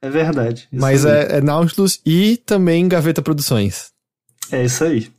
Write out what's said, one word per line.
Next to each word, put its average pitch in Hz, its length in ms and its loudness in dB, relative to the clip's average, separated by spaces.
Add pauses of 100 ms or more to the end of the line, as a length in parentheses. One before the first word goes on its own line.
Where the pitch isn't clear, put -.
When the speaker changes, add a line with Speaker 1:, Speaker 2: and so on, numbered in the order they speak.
Speaker 1:
É 135 80 -10
verdade. 139 640 -2
Isso 131 80 -6
Speaker 2:
Mas 135 240 2
Speaker 1:
aí. 147 80 4
Speaker 2:
é, 147 260 2
é - 20 2
Nautilus 165 640 0
e 196 300 2 (100)
também 180 400 2
Gaveta 165 340 0
Produções. 135 720 -2 (600)
Speaker 1:
É 131 100 -2
isso 123 220 -2
aí. 135 240 -2 (100)